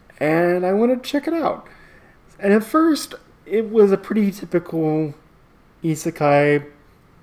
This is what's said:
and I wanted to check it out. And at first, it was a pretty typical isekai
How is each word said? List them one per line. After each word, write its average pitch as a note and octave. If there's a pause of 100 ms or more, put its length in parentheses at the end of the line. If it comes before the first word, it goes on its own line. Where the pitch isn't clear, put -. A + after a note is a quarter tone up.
(200)
and F3
I F#3
wanted B3
to -
check C#4+
it D#4+
out. D4+ (720)
And G3+
at G#3+
first, D#4 (300)
it G#3+
was G#3
a F#3+
pretty G3+
typical D#3+ (720)
isekai D3 (580)